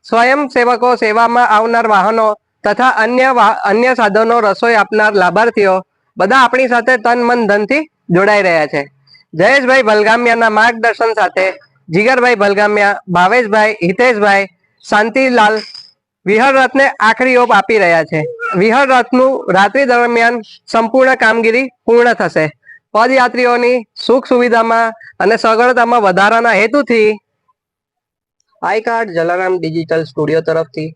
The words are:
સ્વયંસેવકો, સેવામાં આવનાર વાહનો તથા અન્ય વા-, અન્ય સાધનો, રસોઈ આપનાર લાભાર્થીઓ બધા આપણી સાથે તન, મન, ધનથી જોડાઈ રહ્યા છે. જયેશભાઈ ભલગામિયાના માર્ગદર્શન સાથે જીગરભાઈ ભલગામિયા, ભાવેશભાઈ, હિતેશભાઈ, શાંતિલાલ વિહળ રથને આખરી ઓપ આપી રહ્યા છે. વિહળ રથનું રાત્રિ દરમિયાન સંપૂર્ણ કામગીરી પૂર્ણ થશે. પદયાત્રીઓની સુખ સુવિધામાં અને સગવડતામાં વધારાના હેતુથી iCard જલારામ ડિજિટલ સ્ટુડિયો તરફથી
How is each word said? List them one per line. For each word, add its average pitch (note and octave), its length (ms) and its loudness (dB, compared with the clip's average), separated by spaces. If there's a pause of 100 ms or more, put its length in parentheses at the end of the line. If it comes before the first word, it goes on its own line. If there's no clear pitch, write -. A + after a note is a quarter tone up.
સ્વયંસેવકો, B3 920 0
સેવામાં A#3 520 0
આવનાર A3+ 400 0
વાહનો G#3+ 480 0 (280)
તથા A3 260 0
અન્ય B3 420 0
વા-, A3+ 320 2
અન્ય A#3 320 0
સાધનો, A3+ 440 0
રસોઈ A3 340 0
આપનાર G#3+ 400 0
લાભાર્થીઓ G3 640 0 (420)
બધા G3+ 200 0
આપણી B3+ 300 2
સાથે A#3+ 300 0
તન, A#3+ 260 -2
મન, A#3 240 -2
ધનથી G#3+ 360 -2 (260)
જોડાઈ G3+ 320 2
રહ્યા E3 240 0
છે. D3 160 -6 (520)
જયેશભાઈ B3+ 500 2
ભલગામિયાના A3+ 680 0
માર્ગદર્શન A3+ 640 0
સાથે F#3 320 -2 (440)
જીગરભાઈ A#3+ 460 0
ભલગામિયા, G3+ 720 0
ભાવેશભાઈ, G#3+ 760 0
હિતેશભાઈ, G3+ 680 0 (340)
શાંતિલાલ A3+ 800 0 (640)
વિહળ B3 320 0
રથને C4 280 0 (140)
આખરી B3 380 0
ઓપ A#3+ 140 2
આપી G#3+ 260 2
રહ્યા E3+ 260 2
છે. D#3 160 -4 (360)
વિહળ A#3 360 2
રથનું B3+ 600 0
રાત્રિ G3+ 320 0
દરમિયાન A#3+ 500 0 (320)
સંપૂર્ણ B3+ 480 0
કામગીરી A#3 540 0 (160)
પૂર્ણ A#3+ 280 2
થશે. E3 320 -2 (480)
પદયાત્રીઓની A#3+ 880 0 (220)
સુખ B3 220 0
સુવિધામાં A3+ 680 0 (260)
અને G#3 180 0
સગવડતામાં A#3 640 0
વધારાના G#3 500 2
હેતુથી A3 580 0 (1500)
iCard A3+ 520 -4
જલારામ F3+ 440 -2
ડિજિટલ D#3+ 460 -4
સ્ટુડિયો D#3 380 -4
તરફથી D#3+ 540 -6